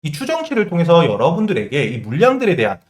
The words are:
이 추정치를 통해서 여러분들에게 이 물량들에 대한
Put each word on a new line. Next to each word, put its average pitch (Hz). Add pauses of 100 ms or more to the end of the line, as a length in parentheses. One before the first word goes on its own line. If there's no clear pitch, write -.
이 151
추정치를 277
통해서 170
여러분들에게 131
이 113
물량들에 185
대한 104 (100)